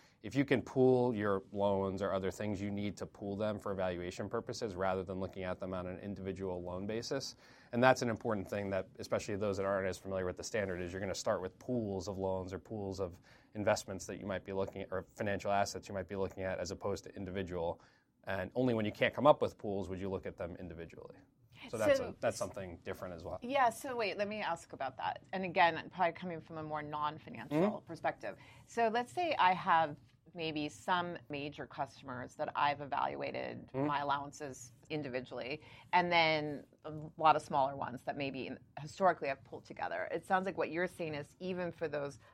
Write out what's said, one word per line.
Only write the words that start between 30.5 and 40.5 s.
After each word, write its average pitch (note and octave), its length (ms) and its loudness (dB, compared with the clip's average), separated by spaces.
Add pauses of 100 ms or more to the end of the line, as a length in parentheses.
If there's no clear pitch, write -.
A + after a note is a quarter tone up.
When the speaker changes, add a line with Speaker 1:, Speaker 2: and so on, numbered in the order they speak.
Speaker 2:
some F3 500 0 (120)
major D3 360 -6
customers B2+ 680 -8
that D3+ 200 -4
I've D3 260 4
evaluated C3 880 -2
Speaker 1:
Mm-hmm. C#3 200 0
Speaker 2:
my C#3+ 140 0
allowances C#3+ 720 -4 (180)
individually, C3 720 -4 (320)
and F3 180 6
then D#3 520 4 (200)
a D#3 80 -10 (260)
lot D#3 180 8
of D#3 60 4
smaller C#3 340 2
ones B2 300 -6
that D3 120 -4
maybe C3+ 340 -4 (280)
historically D#3 520 2
I've C#3 120 -6
pulled - 220 -14
together. F2 480 -4
It E3 140 -4
sounds F#3+ 180 4
like F3 140 -2